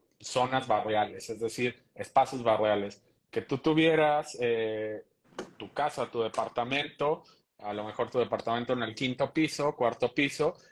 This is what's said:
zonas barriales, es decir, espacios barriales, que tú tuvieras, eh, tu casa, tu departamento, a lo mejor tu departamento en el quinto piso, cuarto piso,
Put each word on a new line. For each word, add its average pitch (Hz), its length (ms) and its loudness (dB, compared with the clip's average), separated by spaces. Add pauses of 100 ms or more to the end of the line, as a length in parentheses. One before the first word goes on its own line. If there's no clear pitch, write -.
(200)
zonas 127 480 -2
barriales, 104 640 0
es 104 80 -10
decir, 120 440 -4 (120)
espacios 127 480 2
barriales, 104 580 2 (300)
que 110 100 -2
tú - 160 -2
tuvieras, 156 800 4
eh, 110 680 -2 (520)
tu 104 160 -14
casa, 143 380 -2
tu 117 100 0
departamento, 131 1000 -2 (340)
a 104 160 -8
lo 104 100 -4
mejor 110 280 -4
tu 131 80 0
departamento 117 540 0
en 123 100 0
el 110 100 -4
quinto 131 400 -2
piso, 147 420 0
cuarto 120 380 0
piso, 147 400 0 (180)